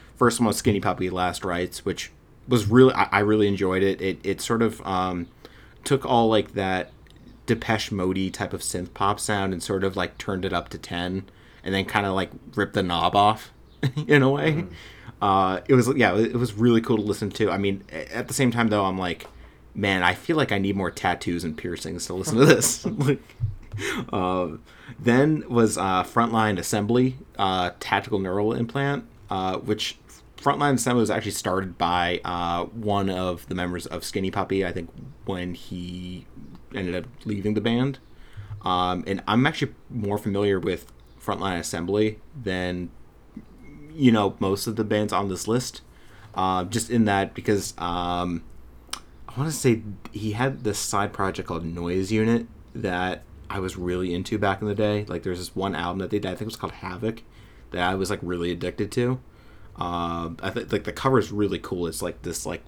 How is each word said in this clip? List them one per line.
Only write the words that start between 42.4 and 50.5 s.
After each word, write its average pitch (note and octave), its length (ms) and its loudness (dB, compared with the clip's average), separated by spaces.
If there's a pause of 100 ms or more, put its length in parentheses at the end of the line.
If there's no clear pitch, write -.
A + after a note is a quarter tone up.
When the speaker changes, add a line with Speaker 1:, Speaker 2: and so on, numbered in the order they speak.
Speaker 1:
than, F2+ 500 -4 (1040)
you C#3 180 6
know, G2+ 280 4
most G2 280 0
of A2 100 -6
the A2 80 0
bands G#2 260 0
on G2 160 0
this F#2 220 -4
list. B2+ 320 -2 (520)
Uh, F#2 300 0
just G#2 260 -4
in A#2 160 4
that, G2 280 2
because, G2 440 0
um, F2 640 -2 (840)
I - 100 -14
wanna D3+ 140 -2
say A#2+ 300 2 (320)
he G#2+ 180 -4
had C3+ 320 -2